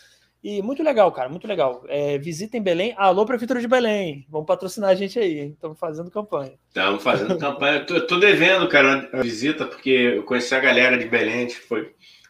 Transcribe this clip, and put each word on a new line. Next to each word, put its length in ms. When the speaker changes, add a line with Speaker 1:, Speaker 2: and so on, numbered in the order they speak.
Speaker 1:
E 180
muito 200
legal, 300
cara, 180
muito 180
legal. 400
É, 300
visitem 460
Belém. 340
Alô, 280
Prefeitura 360
de 60
Belém. 600
Vamos 180
patrocinar 420
a 60
gente 240
aí, 200
hein? 200
Tamo 160
fazendo 340
campanha. 440
Speaker 2:
Tamo 260
fazendo 380
<laughs> 0
campanha. 420
Eu 60
tô, 100
eu 120
tô 100
devendo, 520
cara, 440
uma 80
visita, 460
porque 220
eu 340
conheci 320
a 40
galera 380
de 80
Belém, 300
a 60
gente 180
foi, 340